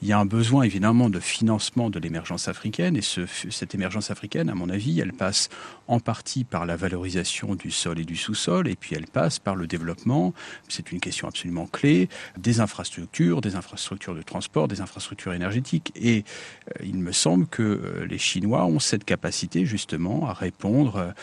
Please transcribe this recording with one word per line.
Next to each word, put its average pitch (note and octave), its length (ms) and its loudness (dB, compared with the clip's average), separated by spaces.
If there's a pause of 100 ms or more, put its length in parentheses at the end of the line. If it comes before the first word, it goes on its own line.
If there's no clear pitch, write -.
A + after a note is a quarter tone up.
Il G2 60 0
y G#2 40 6
a G#2 60 8
un G2+ 80 8
besoin, A#2 380 6
évidemment, A2 440 6
de F#2 120 0
financement A2 680 0
de G2 120 -4
l'émergence E2 480 -4
africaine, D3+ 480 0
et G#2+ 40 2
ce, - 200 -2 (300)
cette - 220 -6
émergence G2 380 -2
africaine, F2+ 400 -2
à G2 60 -4
mon F2+ 120 -2
avis, A2 300 0
elle F#2+ 140 -2
passe - 360 0 (380)
en A#2+ 140 2
partie - 420 -2
par F2 240 -2
la E2+ 80 -2
valorisation F#2 800 -2
du F2 160 -6
sol E2 300 -2
et E2 40 -4
du E2 120 -6
sous-sol, E3+ 500 0
et G2+ 80 0
puis - 220 -8
elle D#2 100 -8
passe D#3+ 320 0
par G2+ 160 -2
le F2 140 -4
développement, A#2+ 680 0 (340)
c'est - 220 -8
une F3 80 -6
question - 300 -4
absolument F2 400 -6
clé, E3+ 400 4 (280)
des A2+ 220 2
infrastructures, A#2 800 0
des G#2 140 0
infrastructures F#2 640 -8
de D#2 60 -10
transport, - 440 0
des F#2+ 140 -4
infrastructures F#2+ 520 -8
énergétiques. G#2 640 -2
Et, A2 300 4 (460)
euh, - 140 -10
il G2 140 -4
me F2 140 -2
semble E3+ 340 4
que, - 160 -2
euh, F#2+ 420 0
les F2+ 140 -4
Chinois G#2 460 2
ont C3+ 160 4
cette - 240 0
capacité, F2+ 600 0
justement, A2 640 -2
à G2+ 40 -2
répondre, G2 920 0